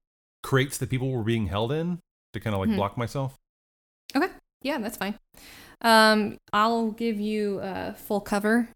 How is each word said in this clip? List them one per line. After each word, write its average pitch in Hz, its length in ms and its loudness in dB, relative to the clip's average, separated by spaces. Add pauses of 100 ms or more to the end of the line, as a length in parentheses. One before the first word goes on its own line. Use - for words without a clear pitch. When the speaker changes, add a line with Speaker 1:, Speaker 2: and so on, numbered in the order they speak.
(420)
Speaker 1:
crates 135 380 0
that 131 100 -4
people 131 220 -2
were 120 120 -2
being 110 240 0
held 107 240 -2
in 165 280 -4 (340)
to 101 60 -8
kinda, 104 180 -2
like, 98 120 0
Speaker 2:
Hmm. 101 80 0
Speaker 1:
block 98 200 -2
myself. 135 400 -6 (800)
Speaker 2:
Okay. 311 140 2 (340)
Yeah, 277 160 -4
that's - 180 -6
fine. 202 220 -6 (640)
Um, 220 560 6 (140)
I'll 226 400 2
give 226 280 -4
you, 208 400 -2
uh, 185 340 -8
full 202 280 -4
cover 214 540 2